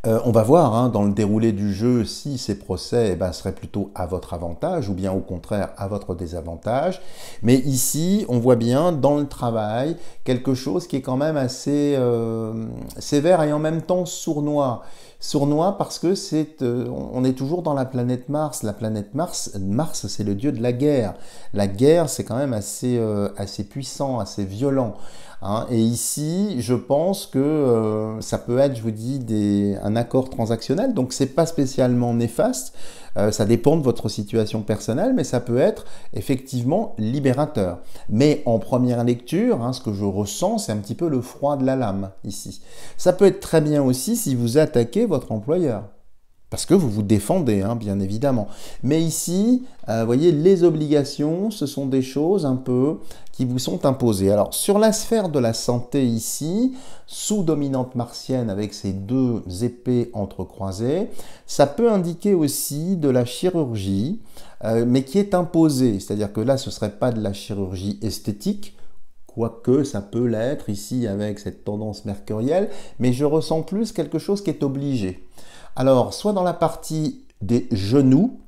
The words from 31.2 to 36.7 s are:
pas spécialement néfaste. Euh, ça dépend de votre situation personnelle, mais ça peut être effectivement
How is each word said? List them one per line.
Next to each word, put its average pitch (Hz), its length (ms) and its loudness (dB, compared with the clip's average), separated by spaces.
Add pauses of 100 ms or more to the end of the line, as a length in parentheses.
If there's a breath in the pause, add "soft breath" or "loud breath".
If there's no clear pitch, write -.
pas 160 180 2
spécialement 123 680 2
néfaste. 120 580 0 (440 loud breath)
Euh, 104 140 4
ça 104 140 0
dépend 117 320 4
de 151 60 0
votre 113 260 0
situation 107 540 -2
personnelle, 123 520 0
mais 170 80 0
ça 127 160 0
peut 120 200 0
être 208 260 2 (300 loud breath)
effectivement 127 840 -2